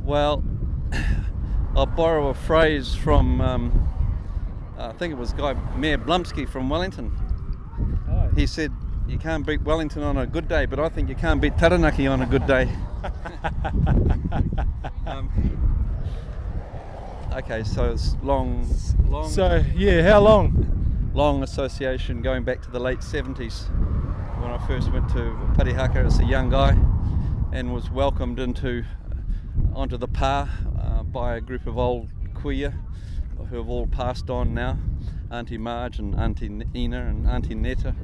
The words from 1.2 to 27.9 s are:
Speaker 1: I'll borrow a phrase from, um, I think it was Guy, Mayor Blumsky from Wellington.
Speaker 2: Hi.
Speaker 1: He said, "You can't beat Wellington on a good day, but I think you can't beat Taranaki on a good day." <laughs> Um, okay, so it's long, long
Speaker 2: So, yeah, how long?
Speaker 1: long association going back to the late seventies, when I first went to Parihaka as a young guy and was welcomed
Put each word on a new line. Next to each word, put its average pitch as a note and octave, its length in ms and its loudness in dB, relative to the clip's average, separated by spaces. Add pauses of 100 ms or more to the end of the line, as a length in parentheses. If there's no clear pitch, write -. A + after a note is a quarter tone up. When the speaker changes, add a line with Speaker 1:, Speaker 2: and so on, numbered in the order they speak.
Speaker 1:
I'll C3+ 100 4
borrow D#3+ 440 0
a C3 40 0
phrase D#3 640 2
from, C3 460 4
um, B2+ 460 2 (920)
I A#2 140 -8
think F3 200 -4
it C3+ 40 -8
was A#2+ 160 -4
Guy, C#3 200 -2 (220)
Mayor D3 240 0
Blumsky D3+ 500 -2
from C3 200 -4
Wellington. E3+ 420 -4 (960)
Speaker 2:
Hi. - 280 4
Speaker 1:
He C#3+ 120 4
said, D3+ 240 -2 (360)
"You C#3 120 -4
can't D#3+ 260 -2
beat D3+ 160 0
Wellington D3+ 420 0
on C#3+ 140 0
a B2+ 80 0
good D#3+ 220 -4
day, D3+ 180 2
but C3 140 -4
I D#3+ 100 0
think D#3 200 -2
you - 60 -6
can't D#3+ 260 2
beat D3 160 2
Taranaki E3 500 4
on C3+ 140 2
a B2+ 40 2
good B2 220 2
day." C3 220 4 (340)
<laughs> G3 40 -6 (2000)
Um, C3+ 240 -6 (2000)
okay, A#2+ 300 -4
so A#2+ 280 0
it's - 320 0
long, C3 440 0 (380)
long D#3 240 0
Speaker 2:
So, F3 340 4 (120)
yeah, F#3 280 6
how G#3 160 10
long? G#3 540 6 (400)
Speaker 1:
long C#3 280 2
association C3 800 -4
going B2+ 220 0
back B2 180 -2
to - 80 -10
the B2 100 -4
late B2+ 220 -2
seventies, C3 640 -6 (760)
when A#2+ 120 -4
I A#2+ 60 -4 (100)
first - 240 0
went - 180 0
to A#2 260 0 (200)
Parihaka B2+ 500 4
as - 140 4
a - 60 6
young B2+ 240 2
guy C#3 280 6 (720)
and B2 220 -2
was A#2+ 160 -4
welcomed C3 500 0